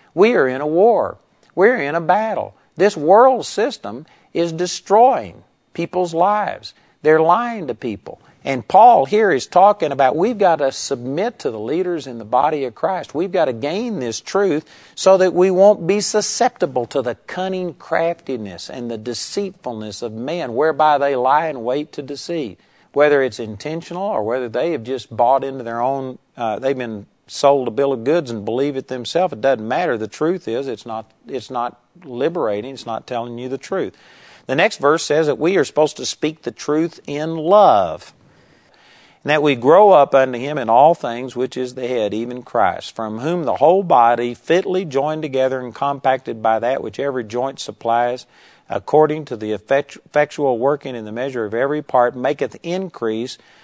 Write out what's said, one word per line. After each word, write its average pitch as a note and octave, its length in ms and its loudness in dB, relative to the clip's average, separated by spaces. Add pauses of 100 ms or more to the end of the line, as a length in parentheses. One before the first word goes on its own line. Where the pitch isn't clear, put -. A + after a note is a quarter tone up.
(140)
We A3 220 4
are D3 100 2
in B2+ 140 -2
a D3 80 -4
war. E3+ 520 2 (360)
We're A3+ 220 4
in D3 180 -2
a E3+ 60 -2
battle. F3+ 520 -2 (220)
This G3+ 220 2
world G#3 480 6
system D3 600 -6 (280)
is E3+ 180 -2
destroying F3+ 960 0 (280)
people's E3+ 400 -4
lives. G3 600 -2 (280)
They're D#3 200 6
lying G#3 460 0
to A#2+ 60 -4
people. - 460 -10 (240)
And C3 240 -4
Paul G#3 380 8
here G#3 260 2
is C3 160 0
talking F#3 420 4
about C3+ 280 2
we've G#3+ 200 0
got F3+ 200 4
to C3+ 160 0
submit C#3 640 -6
to C#3+ 100 -4
the A2 120 -8
leaders D#3+ 460 -4
in A#2+ 100 -12
the A2 80 -12
body C#3 400 0
of A#2 100 -8
Christ. F3 400 -4
We've F3 160 -4
got F3+ 140 2
to C3 80 0
gain E3+ 480 -4
this A#2 180 -6
truth F#3+ 460 0 (300)
so F#3+ 200 6
that F3+ 180 4
we F3+ 160 4
won't F#3+ 380 4
be G3+ 140 2
susceptible F3+ 840 -2
to C#3 140 -2
the A2+ 140 -4
cunning F#3 600 -6
craftiness C3 920 -6
and A#2+ 220 -10
the A2+ 60 -8
deceitfulness A#2 1040 -8
of A#2 100 -8
men, B2+ 440 -6
whereby D3+ 420 4
they C#3 180 0
lie C#3 320 2
in C3+ 160 -8
wait C#3 300 -4
to D3+ 80 -10
deceive. C#3 560 -8 (340)
Whether C#3+ 320 4
it's B2 160 -4
intentional D#3 640 -8
or G3 200 -4
whether B2 260 -4
they C#3 240 -2
have A#2+ 100 -6
just A#2+ 320 -10
bought B2+ 300 2
into C3+ 180 -8
their A#2 160 -8
own, C3 380 -4 (180)
uh, A2 240 -4
they've C3+ 180 -2
been A2+ 280 -8 (220)
sold C#3 380 2
a A#2+ 60 -4
bill C#3 220 0
of A#2 100 -6
goods D3 260 0
and A2 140 -8
believe C3 320 -2
it C3 140 -8
themselves. D3 420 -2
It A#2+ 80 -12
doesn't A#2+ 260 0
matter. C#3 320 -2
The G#2+ 80 -6
truth D#3+ 440 -4
is, C3 180 -4
it's A#2 180 -10
not, A2 240 -12 (160)
it's C3 240 -10
not B2 300 -6 (240)
liberating. C3 720 -4
It's B2 120 -16
not A2+ 220 -8
telling A#2+ 300 -8
you B2 100 -10
the C3 100 -8
truth. D3+ 380 -6 (520)
The C3 80 -4
next F#3 260 2
verse D3+ 240 2
says D3+ 220 2
that B2 120 0
we F3 160 2
are D#3+ 80 4
supposed D3+ 320 0
to C3 100 -10
speak - 360 -6
the - 100 -8
truth D#3 560 -2
in D#3 300 -6
love, D3+ 720 4 (1120)
and C#3 60 -4
that D3 120 2
we D3 140 4
grow E3 360 6
up C#3+ 220 6
unto C3 240 2
him C#3+ 200 -6
in A#2 120 -4
all C#3 240 6
things, B2 400 -8
which B2+ 220 -4
is B2+ 200 -8
the B2+ 120 -8
head, A2 260 -2
even A#2+ 300 -6
Christ, F#2 500 -2
from A2 260 -8
whom E3 260 -4
the A2 120 -2
whole F3+ 260 4
body A#2+ 500 2
fitly F#3 500 0
joined D3+ 380 -2
together C3 400 -2
and A#2+ 120 -10
compacted C3+ 720 -2
by A2+ 160 2
that B2 240 -2
which G#2+ 160 -10
every C3 240 -4
joint A#2+ 380 -6
supplies, A#2+ 640 -2 (440)
according D3+ 540 2
to B2+ 140 -10
the G#2+ 160 -6
effectu-, C#3 520 -2
effectual C#3+ 540 0
working C3+ 380 -2
in A2 80 -10
the G#2+ 80 -12
measure B2 320 -6
of G2+ 80 -8
every C#3 280 -2
part, B2 320 2
maketh C3 480 -4
increase C3 760 -6 (260)